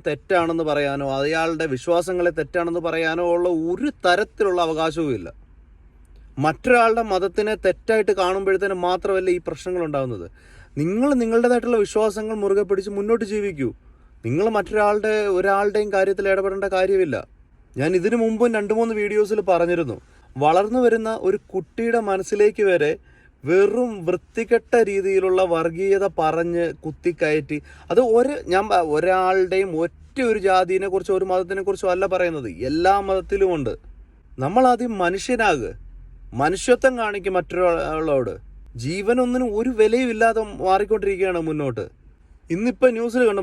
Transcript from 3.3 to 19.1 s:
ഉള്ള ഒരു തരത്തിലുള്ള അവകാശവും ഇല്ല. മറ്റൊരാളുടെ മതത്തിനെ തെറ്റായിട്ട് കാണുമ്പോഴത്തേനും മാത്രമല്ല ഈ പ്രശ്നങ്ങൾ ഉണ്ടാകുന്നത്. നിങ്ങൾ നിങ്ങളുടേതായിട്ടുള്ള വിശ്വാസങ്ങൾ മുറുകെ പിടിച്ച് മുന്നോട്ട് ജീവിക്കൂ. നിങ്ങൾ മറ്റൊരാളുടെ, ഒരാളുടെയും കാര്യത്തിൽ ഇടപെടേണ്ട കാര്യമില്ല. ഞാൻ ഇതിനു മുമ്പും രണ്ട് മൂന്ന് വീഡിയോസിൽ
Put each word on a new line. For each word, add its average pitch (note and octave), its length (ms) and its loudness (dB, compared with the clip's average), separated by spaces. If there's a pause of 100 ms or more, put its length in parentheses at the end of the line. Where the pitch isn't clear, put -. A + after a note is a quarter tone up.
ഉള്ള F3+ 140 0 (200)
ഒരു F#3+ 200 -4 (180)
തരത്തിലുള്ള F#3 600 0
അവകാശവും D#3+ 520 -2
ഇല്ല. E2+ 100 -12 (1160)
മറ്റൊരാളുടെ A3+ 680 2
മതത്തിനെ G3 420 0 (100)
തെറ്റായിട്ട് G#3 560 0
കാണുമ്പോഴത്തേനും F#3+ 680 0
മാത്രമല്ല F#3 500 0
ഈ - 80 -10
പ്രശ്നങ്ങൾ F3 420 -6
ഉണ്ടാകുന്നത്. B2+ 380 -4 (540)
നിങ്ങൾ G#3 280 0 (140)
നിങ്ങളുടേതായിട്ടുള്ള A#3 600 2
വിശ്വാസങ്ങൾ G#3+ 580 -2
മുറുകെ G3 260 2
പിടിച്ച് G3 300 -2
മുന്നോട്ട് G#3+ 340 0
ജീവിക്കൂ. F3+ 380 -4 (560)
നിങ്ങൾ D#3 200 0 (100)
മറ്റൊരാളുടെ, G#3 580 0 (220)
ഒരാളുടെയും G3+ 580 2
കാര്യത്തിൽ F#3+ 380 2
ഇടപെടേണ്ട F#3+ 340 0 (100)
കാര്യമില്ല. F#3 400 2 (640)
ഞാൻ D3+ 180 0
ഇതിനു G#3+ 260 0
മുമ്പും A3 340 2
രണ്ട് G#3 200 -2
മൂന്ന് A3+ 220 0
വീഡിയോസിൽ G#3 380 0 (120)